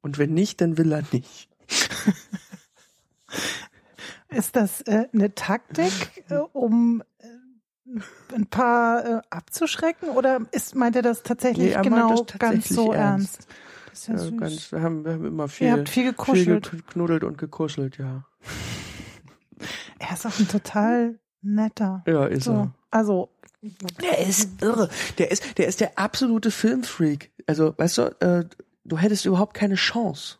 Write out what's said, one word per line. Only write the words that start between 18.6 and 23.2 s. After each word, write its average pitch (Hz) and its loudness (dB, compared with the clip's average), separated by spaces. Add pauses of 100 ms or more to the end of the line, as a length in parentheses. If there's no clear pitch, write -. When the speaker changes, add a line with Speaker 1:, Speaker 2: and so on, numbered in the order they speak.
Speaker 2:
Er - -8
ist 175 -8
auch 196 -4
ein 208 4
total 226 0 (240)
netter. 208 -2
Speaker 1:
Ja, 151 4
ist 135 0
Speaker 2:
So. 240 0
Speaker 1:
er. 202 0 (180)
Speaker 2:
Also 208 2 (720)